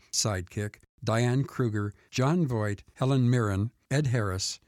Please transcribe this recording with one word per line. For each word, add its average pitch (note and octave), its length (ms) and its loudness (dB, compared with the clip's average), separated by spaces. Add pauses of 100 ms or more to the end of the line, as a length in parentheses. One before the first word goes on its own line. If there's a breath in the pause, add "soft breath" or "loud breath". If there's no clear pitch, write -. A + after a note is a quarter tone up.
(120)
sidekick, G#2 640 -4 (260)
Diane B2 400 2
Kruger, G#2+ 500 -2 (160 soft breath)
Jon D3 380 2
Voight, G#2+ 360 -2 (100)
Helen B2+ 360 2
Mirren, G#2+ 420 2 (200)
Ed C#3+ 160 0
Harris, G#2 600 -2